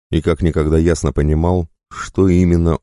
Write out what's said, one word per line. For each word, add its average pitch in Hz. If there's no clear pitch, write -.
и 82
как 82
никогда 78
ясно 80
понимал, 80
что -
именно 85